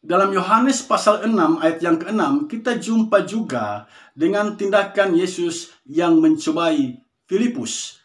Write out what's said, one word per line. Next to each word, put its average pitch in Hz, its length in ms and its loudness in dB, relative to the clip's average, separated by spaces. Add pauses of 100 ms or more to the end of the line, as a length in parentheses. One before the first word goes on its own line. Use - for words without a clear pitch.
Dalam 185 240 2
Yohanes 214 560 0
pasal 208 400 0
enam 170 400 2
ayat 165 160 2
yang 170 160 2
keenam, 165 480 -2
kita 233 320 -4
jumpa 220 480 2
juga 117 640 -6 (240)
dengan 208 480 -2
tindakan 196 560 0
Yesus 175 560 -4 (160)
yang 165 320 2
mencobai 156 800 0 (240)
Filipus. 208 800 -4